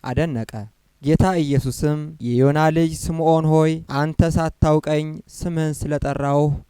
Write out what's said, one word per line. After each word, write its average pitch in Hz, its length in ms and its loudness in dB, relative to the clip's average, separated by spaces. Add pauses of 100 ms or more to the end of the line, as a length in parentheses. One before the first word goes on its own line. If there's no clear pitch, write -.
አደነቀ። 131 500 -4 (480)
ጌታ 160 240 2 (100)
ኢየሱስም 147 640 -2 (220)
«የዮና 131 380 2 (100)
ልጅ 160 280 0
ስምዖን 160 480 0
ሆይ፣ 156 260 4 (220)
አንተ 156 380 0
ሳታውቀኝ 156 760 0 (260)
ስምህን 160 420 -4
ስለጠራው 143 680 -2 (280)